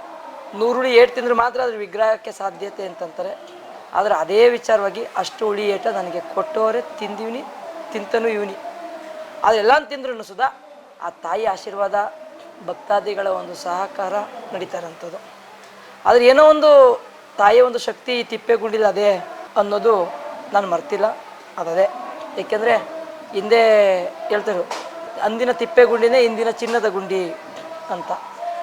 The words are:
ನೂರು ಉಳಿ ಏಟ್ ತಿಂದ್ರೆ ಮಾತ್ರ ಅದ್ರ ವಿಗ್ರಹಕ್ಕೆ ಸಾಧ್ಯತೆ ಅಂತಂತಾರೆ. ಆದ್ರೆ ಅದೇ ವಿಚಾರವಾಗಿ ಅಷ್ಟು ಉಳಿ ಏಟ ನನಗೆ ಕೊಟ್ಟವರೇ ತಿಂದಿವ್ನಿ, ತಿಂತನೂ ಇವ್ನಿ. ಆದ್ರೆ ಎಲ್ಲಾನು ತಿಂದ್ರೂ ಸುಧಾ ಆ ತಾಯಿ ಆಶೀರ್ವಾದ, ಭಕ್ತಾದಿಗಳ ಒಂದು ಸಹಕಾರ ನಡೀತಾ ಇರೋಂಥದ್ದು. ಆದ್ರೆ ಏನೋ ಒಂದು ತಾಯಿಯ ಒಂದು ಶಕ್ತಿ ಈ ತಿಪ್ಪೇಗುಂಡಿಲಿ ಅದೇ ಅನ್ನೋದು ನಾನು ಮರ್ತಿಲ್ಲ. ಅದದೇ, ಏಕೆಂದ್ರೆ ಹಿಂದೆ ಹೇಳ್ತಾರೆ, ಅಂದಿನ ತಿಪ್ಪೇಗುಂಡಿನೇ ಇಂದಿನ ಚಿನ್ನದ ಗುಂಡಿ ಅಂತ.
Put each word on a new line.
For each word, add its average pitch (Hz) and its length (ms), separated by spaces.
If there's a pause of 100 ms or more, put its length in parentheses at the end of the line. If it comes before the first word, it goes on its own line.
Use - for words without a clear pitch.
(540)
ನೂರು 233 240
ಉಳಿ 254 180
ಏಟ್ 247 180
ತಿಂದ್ರೆ 240 200
ಮಾತ್ರ 240 260
ಅದ್ರ 240 160
ವಿಗ್ರಹಕ್ಕೆ 214 560
ಸಾಧ್ಯತೆ 196 540
ಅಂತಂತಾರೆ. 175 520 (560)
ಆದ್ರೆ 202 200
ಅದೇ 190 340
ವಿಚಾರವಾಗಿ 220 580 (100)
ಅಷ್ಟು 196 320
ಉಳಿ 208 200
ಏಟ 196 180
ನನಗೆ 180 340 (140)
ಕೊಟ್ಟವರೇ 220 460
ತಿಂದಿವ್ನಿ, 220 640 (480)
ತಿಂತನೂ 226 360
ಇವ್ನಿ. 202 280 (880)
ಆದ್ರೆ 220 140
ಎಲ್ಲಾನು 262 280
ತಿಂದ್ರೂ 254 360
ಸುಧಾ 202 380 (420)
ಆ 175 80
ತಾಯಿ 185 340
ಆಶೀರ್ವಾದ, 196 500 (720)
ಭಕ್ತಾದಿಗಳ 196 600
ಒಂದು 180 280
ಸಹಕಾರ 185 600 (400)
ನಡೀತಾ 180 240
ಇರೋಂಥದ್ದು. 170 380 (920)
ಆದ್ರೆ 240 200
ಏನೋ 269 180
ಒಂದು 294 580 (360)
ತಾಯಿಯ 214 220
ಒಂದು 247 180
ಶಕ್ತಿ 240 420
ಈ - 20
ತಿಪ್ಪೇಗುಂಡಿಲಿ 220 600
ಅದೇ 196 420 (300)
ಅನ್ನೋದು 202 580 (380)
ನಾನು 202 140
ಮರ್ತಿಲ್ಲ. 180 520 (400)
ಅದದೇ, 175 340 (460)
ಏಕೆಂದ್ರೆ 220 380 (560)
ಹಿಂದೆ 214 300 (420)
ಹೇಳ್ತಾರೆ, - 880 (300)
ಅಂದಿನ 226 300
ತಿಪ್ಪೇಗುಂಡಿನೇ 233 720
ಇಂದಿನ 226 260
ಚಿನ್ನದ 226 380
ಗುಂಡಿ 185 440 (580)
ಅಂತ. 180 220 (500)